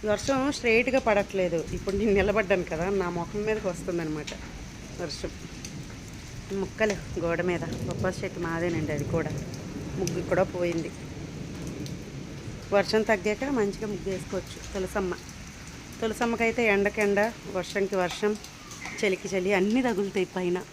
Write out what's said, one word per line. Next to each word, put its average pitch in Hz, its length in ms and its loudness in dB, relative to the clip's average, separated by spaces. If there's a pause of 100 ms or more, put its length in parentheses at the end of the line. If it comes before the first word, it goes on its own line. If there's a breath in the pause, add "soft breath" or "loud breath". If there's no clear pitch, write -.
ఈ - 80 -4
వర్షం 262 280 4 (180)
స్ట్రైట్గా 240 480 6
పడట్లేదు. 196 540 4 (160)
ఇప్పుడు 190 240 -2
నేను 208 180 6
నిలబడ్డాను 196 540 4
కదా, 165 140 0 (160)
నా 180 60 2 (100)
ముఖం 170 300 -2
మీదకి 214 240 0
వస్తుందన్నమాట 165 600 -4 (720)
వర్షం. 156 300 -6 (1300)
మొక్కలు 202 340 2 (280)
గోడ 170 260 2
మీద, 170 140 0 (240)
బొప్పాసి 180 360 -2
చెట్టు 185 220 -6
మాదేనండి, 165 500 0
అది 143 180 -2
కూడా 156 180 0 (680)
ముగ్గు 175 320 -2
కూడా 185 120 6 (120)
పోయింది. 170 360 0 (1800)
వర్షం 214 360 4
తగ్గాక 208 320 2 (160)
మంచిగా 202 340 0
ముగ్గు 196 200 -4
వేసుకోవచ్చు. 185 440 -6 (160)
తులసమ్మ, 185 400 -2 (880)
తులసమ్మకైతే 226 640 2 (100)
ఎండకెండ, 202 440 4 (400)
వర్షంకి 196 440 0
వర్షం, 208 300 2 (680)
చలికి 190 360 2
చలి 190 240 4
అన్నీ 214 280 4
తగులుతాయి 196 480 2
పైన. 180 220 2 (160)